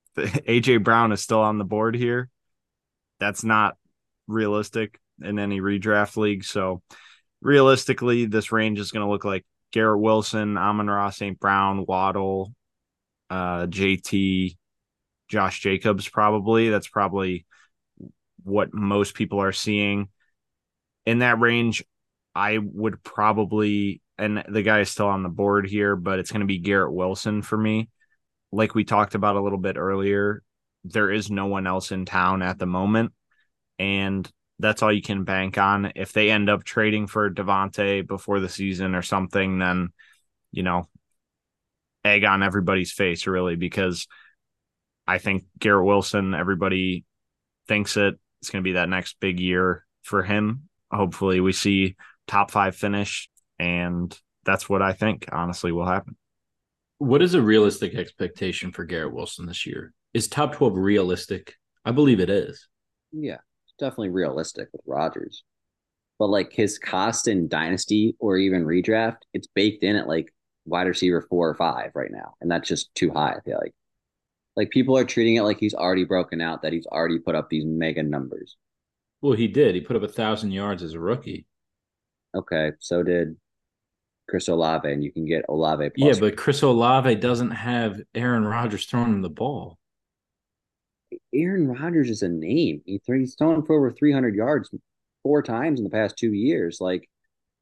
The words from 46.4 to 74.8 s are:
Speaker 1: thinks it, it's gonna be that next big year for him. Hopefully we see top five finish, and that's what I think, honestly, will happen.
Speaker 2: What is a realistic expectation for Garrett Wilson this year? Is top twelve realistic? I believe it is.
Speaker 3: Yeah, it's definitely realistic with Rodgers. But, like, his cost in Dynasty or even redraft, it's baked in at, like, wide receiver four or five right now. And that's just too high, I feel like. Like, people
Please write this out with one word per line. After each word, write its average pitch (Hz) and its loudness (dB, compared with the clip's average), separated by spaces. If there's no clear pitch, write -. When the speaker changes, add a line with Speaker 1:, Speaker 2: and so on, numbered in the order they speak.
Speaker 1:
thinks 104 -2
it, 101 4
it's - -12
gonna 95 -4
be 92 -2
that 90 0
next 92 -6
big 92 -2
year 90 0
for 98 -2
him. 107 -2
Hopefully 95 0
we 92 2
see 98 0
top 101 0
five 98 0
finish, 101 -4
and 87 -4
that's 95 0
what 98 0
I 95 0
think, 107 -4
honestly, 87 -4
will 87 -4
happen. 92 -2
Speaker 2:
What 139 4
is 180 4
a 170 6
realistic 107 4
expectation 98 -6
for - -12
Garrett 80 -6
Wilson 62 -10
this 85 -10
year? - -12
Is 110 0
top - -2
twelve 113 2
realistic? 95 0
I 113 0
believe 131 6
it 90 2
is. - -2
Speaker 3:
Yeah, 147 -10
it's - -20
definitely 123 -4
realistic 80 -4
with - -18
Rodgers. 69 -6
But, 107 2
like, 98 0
his 104 0
cost 107 -2
in 90 2
Dynasty 92 0
or 98 2
even 92 2
redraft, 110 0
it's - -8
baked 107 0
in 104 2
at, - -2
like, 78 -2
wide 92 -2
receiver 87 2
four 85 0
or 76 -2
five 69 -2
right 57 -6
now. 50 -14
And 87 -2
that's 82 -2
just - -6
too 82 -2
high, 76 -2
I - -14
feel - -4
like. - -8
Like, 107 0
people 131 4